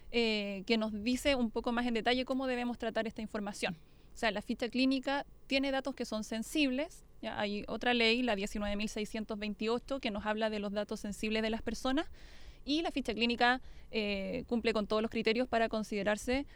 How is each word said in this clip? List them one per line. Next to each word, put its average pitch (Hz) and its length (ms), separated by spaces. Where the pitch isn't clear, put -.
eh, 208 560
que 233 100
nos 214 160
dice 254 300
un 240 160
poco 233 220
más 240 160
en 233 80
detalle 247 300
cómo 269 200
debemos 240 320
tratar 220 300
esta 220 160
información. 208 520
O - 40
sea, 226 120
la 208 120
ficha 240 260
clínica 269 580
tiene 269 240
datos 269 240
que 247 80
son 220 220
sensibles. 269 800
Ya - 180
hay 208 300
otra 240 240
ley, 233 280
la 233 140
diecinueve 202 400
mil 214 140
seiscientos 214 500
veintiocho, 220 600
que 240 100
nos 202 140
habla 214 240
de 214 100
los 202 140
datos 208 260
sensibles 220 420
de 220 80
las 226 120
personas. 262 460
Y 294 160
la 339 100
ficha 254 220
clínica, 240 480
eh, 196 580
cumple 226 260
con 214 120
todos 214 160
los 226 80
criterios 226 380
para 226 220
considerarse 214 760